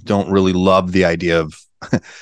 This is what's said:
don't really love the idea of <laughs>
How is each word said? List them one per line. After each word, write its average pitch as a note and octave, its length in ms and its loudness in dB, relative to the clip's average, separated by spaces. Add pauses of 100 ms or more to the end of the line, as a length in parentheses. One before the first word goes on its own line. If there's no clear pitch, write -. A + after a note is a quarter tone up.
don't G2 260 -2
really F#2+ 220 2
love F#2 400 2
the F#2 140 2
idea E2+ 340 0
of D#2 180 -8 (320)
<laughs> A#2+ 100 -2 (200)